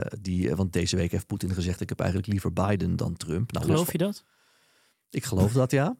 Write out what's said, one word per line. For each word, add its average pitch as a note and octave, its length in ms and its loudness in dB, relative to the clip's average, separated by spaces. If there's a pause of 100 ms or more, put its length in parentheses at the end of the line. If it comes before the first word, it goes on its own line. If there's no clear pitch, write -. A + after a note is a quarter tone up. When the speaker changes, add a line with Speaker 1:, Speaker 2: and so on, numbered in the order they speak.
(200)
Speaker 1:
die, F2+ 300 0
eh, D#2 60 0
want F#2 160 0
deze F2+ 240 0
week F2 140 0
heeft F2 160 -4
Poetin F#2+ 280 -4
gezegd: F2+ 260 -2
"Ik F2+ 80 -6
heb - 120 -6
eigenlijk F#2 300 0
liever F#2+ 220 -2
Biden F2+ 440 2
dan E2+ 200 -2
Trump." - 360 -4
Nou, - 140 -4
los D#3 80 4
Speaker 2:
Geloof F3 160 2
Speaker 1:
van - 80 -2
Speaker 2:
je E3+ 140 0
dat? - 120 -18 (840)
Speaker 1:
Ik - 140 -6
geloof G2 280 4
dat, B2+ 180 4
ja. D3 300 2